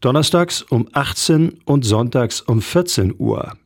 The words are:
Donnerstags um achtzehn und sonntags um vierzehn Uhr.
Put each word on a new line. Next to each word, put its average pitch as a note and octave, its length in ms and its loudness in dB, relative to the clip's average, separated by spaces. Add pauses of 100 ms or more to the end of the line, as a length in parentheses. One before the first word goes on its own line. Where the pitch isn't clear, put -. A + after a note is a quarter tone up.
Donnerstags D#3 600 0
um A#2+ 300 -2
achtzehn D#3 600 0 (100)
und C#3+ 200 2
sonntags A#2 580 0
um A2+ 200 0
vierzehn E3+ 560 0
Uhr. - 360 -4 (120)